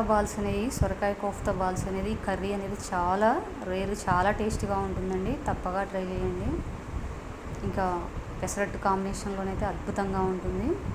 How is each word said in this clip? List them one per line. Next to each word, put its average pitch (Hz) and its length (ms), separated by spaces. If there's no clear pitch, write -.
బాల్స్ 208 300
అనేవి, 202 260
సొరకాయ 202 420
కోఫ్తా 202 380
బాల్స్ 185 300
అనేది, 196 220
కర్రీ 190 300
అనేది 196 220
చాలా 190 400
రేర్, 190 240
చాలా 185 260
టేస్టీగా 208 380
ఉంటుందండి. 190 440
తప్పగా 185 340
ట్రై 190 200
చేయండి. 185 380
ఇంకా 190 180
పెసరట్టు 196 460
కాంబినేషన్లోనైతే 196 840
అద్భుతంగా 190 480
ఉంటుంది. 185 360